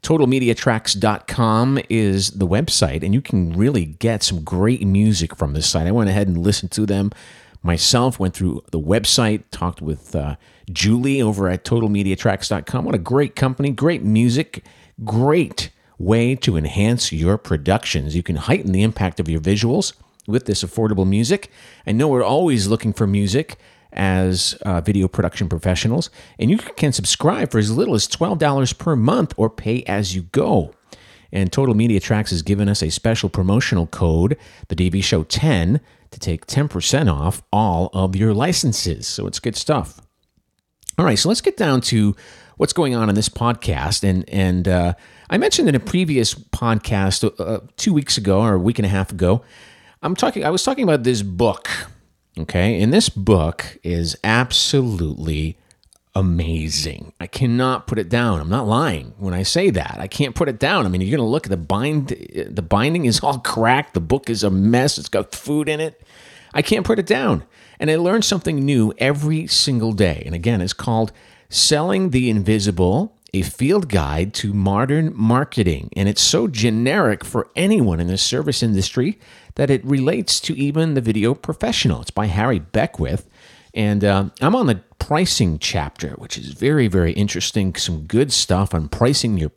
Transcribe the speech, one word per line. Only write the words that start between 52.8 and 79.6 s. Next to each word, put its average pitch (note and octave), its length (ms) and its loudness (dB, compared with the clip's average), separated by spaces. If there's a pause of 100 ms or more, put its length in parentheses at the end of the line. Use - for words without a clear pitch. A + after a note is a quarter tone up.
And A2+ 100 4
this A3 160 4
book F#2 760 0
is E2+ 400 -2
absolutely F#2 1300 0 (580)
amazing. D#2+ 1040 -2
I F2 80 -10
cannot B2+ 600 0
put G#2+ 120 -2
it F2 100 -6
down. A2+ 320 2
I'm D#2 80 -6
not A2 180 0
lying G#2 500 0
when F#2+ 160 -4
I F#2+ 100 -2
say F3 260 2
that. F2+ 300 -2
I F#2+ 80 -8
can't C3+ 280 -2
put D#3 140 0
it A2+ 100 -6
down. D#3 260 2
I F2+ 40 0
mean, F#2 120 0
you're A2 160 0
gonna A#2 120 0
look A#2 160 -2
at G2 60 -4
the F#2 60 0
bind-, C3+ 600 -2 (320)
the F2 140 -6
binding C3+ 420 2
is A2+ 160 2
all C3+ 180 -2
cracked. A#2 540 0
The F2 80 0
book A#2 280 -2
is G#2+ 140 -2
a G2+ 60 2
mess. A2+ 480 4
It's C#2+ 100 -10
got - 260 -4
food D3+ 360 -4
in D3+ 100 -4
it. D#3+ 220 -8 (520)
I D3+ 80 0
can't G#3 240 0
put A3 140 2
it E3+ 60 -4
down. G3+ 380 0 (360)
And D3+ 100 0
I D#3 60 2
learn F#3 280 2
something E3 360 -2
new C3 380 2
every D3 500 -2
single A2+ 460 0
day. F2+ 320 0
And E2 100 -6
again, F#2+ 260 0
it's F2+ 120 -4
called A2+ 380 -2 (380)
Selling F3+ 600 0
the B2+ 200 2
Invisible, G#2 880 2 (160)
a F#2 100 0
Field D#3+ 440 0
Guide E2 480 -2
to G2+ 180 -4
Modern A#2 600 0
Marketing. A2 800 0
And G2+ 140 0
it's G#2 120 -2
so - 260 2
generic A#2+ 760 0
for - 320 -4
anyone D3 440 2
in E2+ 80 0
the F#2+ 100 -2
service C#3 440 -2
industry A2 580 0 (360)
that C#3 140 0